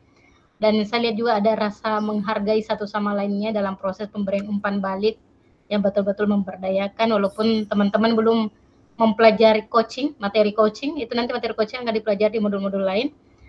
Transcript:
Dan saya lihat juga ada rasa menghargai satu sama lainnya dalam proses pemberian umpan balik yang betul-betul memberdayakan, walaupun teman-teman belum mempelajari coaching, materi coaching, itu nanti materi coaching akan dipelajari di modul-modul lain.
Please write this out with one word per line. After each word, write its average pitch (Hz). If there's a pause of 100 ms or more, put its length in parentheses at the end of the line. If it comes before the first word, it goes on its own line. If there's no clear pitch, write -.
(580)
Dan 214
saya 233
lihat 214
juga 233
ada 214
rasa 214
menghargai 214
satu 214
sama 208
lainnya 202
dalam 196
proses 196
pemberian 202
umpan 202
balik 196 (540)
yang 208
betul-betul 202
memberdayakan, 196
walaupun 214
teman-teman 208
belum 226 (600)
mempelajari 220
coaching, 254
materi 208
coaching, 220
itu 240
nanti 240
materi 233
coaching 220
akan 233
dipelajari 214
di 214
modul-modul 196
lain. 202 (340)